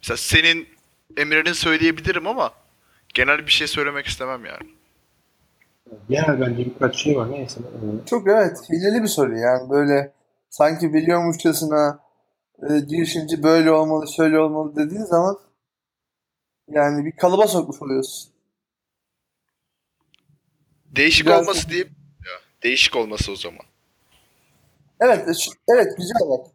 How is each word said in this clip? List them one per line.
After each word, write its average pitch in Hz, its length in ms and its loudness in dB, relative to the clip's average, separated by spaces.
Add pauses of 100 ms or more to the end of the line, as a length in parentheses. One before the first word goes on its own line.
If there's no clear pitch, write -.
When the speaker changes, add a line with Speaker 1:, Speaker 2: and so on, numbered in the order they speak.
Speaker 1:
Mesela 120 140 -6
senin, 165 520 0 (480)
Emre'nin 156 360 0
söyleyebilirim 160 760 0
ama 208 260 -4 (640)
genel 139 320 2
bir 147 60 2
şey 151 140 0
söylemek 143 400 -4
istemem 131 380 -8
yani. - 260 -16 (1400)
Speaker 2:
Genel 143 320 0
bence 123 260 -2
birkaç 127 300 -2
şey 147 200 0
var. 120 140 -2
Neyse. 135 300 -12
Ee, 113 460 -10
Speaker 3:
Çok, 202 220 -2
evet, 202 300 4 (120)
hileli 202 320 2
bir 214 60 -2
soru 120 300 0
yani. 127 320 0
Böyle 143 420 2 (380)
sanki 160 440 0
biliyormuşçasına, 156 1040 0 (680)
e, 151 100 2
girişimci 156 640 -4
böyle 160 280 4
olmalı, 156 460 0
şöyle 160 220 4
olmalı 156 380 -2
dediğin 165 280 -4
zaman 180 320 0 (1300)
yani 147 380 0
bir 165 100 -10
kalıba 190 300 4
sokmuş 170 360 -4
oluyorsun. 135 500 -6 (2500)
Speaker 1:
Değişik - 420 2
Speaker 3:
Biraz 339 160 8
Speaker 1:
olması 185 260 -2
diyeyim. 180 220 -6 (360)
Ya, 92 60 -12 (300)
değişik 127 340 2
olması 107 360 -4
o 98 40 -10
zaman. 85 260 -14 (1400)
Speaker 3:
Evet, 214 280 2
e, 165 60 0
şu, - 160 -6 (180)
evet, 240 280 4
güzel 233 340 -2
bak. 127 240 -4